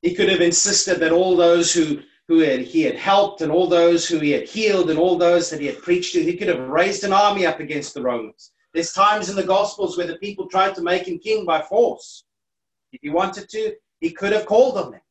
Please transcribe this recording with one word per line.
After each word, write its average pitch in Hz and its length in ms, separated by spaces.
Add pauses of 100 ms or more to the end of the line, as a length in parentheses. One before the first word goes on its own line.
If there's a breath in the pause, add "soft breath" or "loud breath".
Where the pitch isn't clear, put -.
He 180 140
could 190 140
have 175 120
insisted 175 580
that 160 120
all 180 240
those 170 380
who, 151 280 (260 loud breath)
who 165 120
had, 131 220
he 160 200
had 135 140
helped - 460
and 151 100
all 175 160
those 170 400
who 165 120
he 147 120
had - 160
healed 196 420
and 151 80
all 175 200
those 170 320
that 151 100
he 143 80
had - 140
preached 175 320
to, 170 100
he 175 140
could 208 100
have 127 220
raised 175 340
an 190 100
army 202 320
up 160 140
against 147 340
the 135 80
Romans. 117 500 (220)
There's 165 200
times 202 360
in 196 60
the 190 80
Gospels 190 540
where 170 100
the 165 100
people 196 300
tried 190 280
to 175 60
make 180 260
him 170 120
king 214 260
by 165 160
force. - 640 (680)
If 127 80
he 147 80
wanted 185 400
to, 214 260 (240)
he 165 120
could 202 200
have 214 140
called 240 320
on 135 140
them. - 200